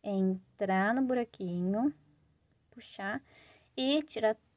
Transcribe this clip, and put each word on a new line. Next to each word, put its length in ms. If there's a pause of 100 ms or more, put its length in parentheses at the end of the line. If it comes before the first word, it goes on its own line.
entrar 920
no 80
buraquinho, 880 (760)
puxar 520 (540)
e 260
tirar 340 (200)